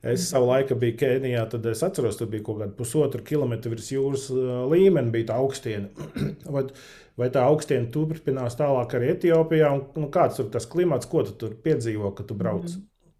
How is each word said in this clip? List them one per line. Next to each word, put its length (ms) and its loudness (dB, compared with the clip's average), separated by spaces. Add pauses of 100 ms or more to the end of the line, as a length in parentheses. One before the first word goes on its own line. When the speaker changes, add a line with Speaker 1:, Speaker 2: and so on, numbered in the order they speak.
Speaker 1:
Es 160 0
Speaker 2:
Mhm. 140 -4
Speaker 1:
savu 140 4
laiku 280 2
biju 220 0
Kenijā, 520 0
tad 160 -6
es 160 -2
atceros, 360 -2
tur 100 -4
bija 160 -6
kaut 160 -6
kādi 160 -8
pusotra 480 -2
kilometra 480 -2
virs 180 -8
jūras, 420 -2
uh, 360 -2
līmeni 440 4
bija 160 0
tā 100 -2
augstiene. 520 -2 (300)
<clears throat> 260 -4
Vai, 180 -2 (520)
vai 140 0
tā 160 4
augstiene 440 2
turpinās 680 -4
tālāk 380 0
arī 200 2
Etiopijā? 560 4
Un, 140 -2 (100)
nu, 140 -4
kāds 260 4
tur 140 -4
tas 160 -4
klimats, 400 0
ko 180 2
tu 80 -4
tur 240 -8
piedzīvo, 600 0
kad 120 -10
tu 80 -8
brauc? 300 -2
Speaker 2:
Mhm. 240 -10 (300)